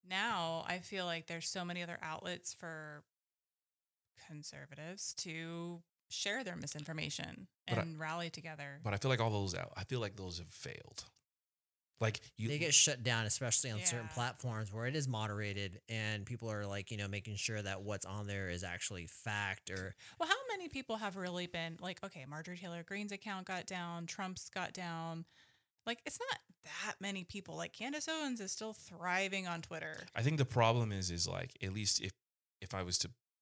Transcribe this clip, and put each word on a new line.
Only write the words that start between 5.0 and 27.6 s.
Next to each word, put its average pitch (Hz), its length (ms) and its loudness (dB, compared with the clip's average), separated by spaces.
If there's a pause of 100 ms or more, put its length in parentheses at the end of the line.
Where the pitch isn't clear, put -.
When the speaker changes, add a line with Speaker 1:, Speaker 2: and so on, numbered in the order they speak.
Speaker 1:
to 170 640 -4 (300)
share 214 320 0
their 180 120 -4
misinformation 156 920 -4 (200)
Speaker 2:
But - 120 4
I - 20 4
Speaker 1:
and 160 180 -6
rally 165 300 -2
together. 147 540 -10
Speaker 2:
But 107 100 2
I 101 40 2
feel 131 120 4
like 127 100 6
all 113 120 6
those 98 240 2
out, 90 200 -4
I 95 80 -4
feel 127 160 -2
like 101 160 -2
those 90 220 -6
have 85 120 -8
failed. - 560 -8 (960)
Like, 110 180 4 (180)
you 110 120 0
Speaker 3:
They 147 100 0
get 156 140 4
shut 127 300 8
down, 113 220 6
especially 117 460 4
on 107 80 0
certain 120 300 4
Speaker 1:
Yeah. - 40 -8
Speaker 3:
platforms 117 580 0
where 113 140 -2
it 139 120 2
is 143 100 4
moderated 104 800 0
and 107 380 0
people 117 260 -4
are, 104 140 0
like, 98 260 -2
you 113 60 -4
know, 104 100 -2
making 101 300 -2
sure 107 240 0
that 98 220 -2
what's 101 220 0
on 101 220 -4
there 98 220 -2
is 87 160 -2
actually 87 420 -2
fact 101 640 -2
or 95 240 -4 (240)
Speaker 1:
Well, 330 80 2
how 370 80 6 (140)
many 381 180 -2
people 254 300 -4
have 208 180 -2
really 180 320 -2
been, 165 320 -4
like, 180 240 -6
okay, 180 220 -10
Marjorie 160 320 -8
Taylor 170 260 -6
Greene's 202 300 -4
account 190 340 -4
got 185 180 -2
down, 170 420 -2
Trump's 185 420 -4
got - 240 -2
down. 165 520 -4 (600)
Like, 240 200 -2
it's - 140 0
not 508 200 0 (260)
that - 340 -4
many 190 240 -2
people. 175 320 -8
Like, 165 160 -4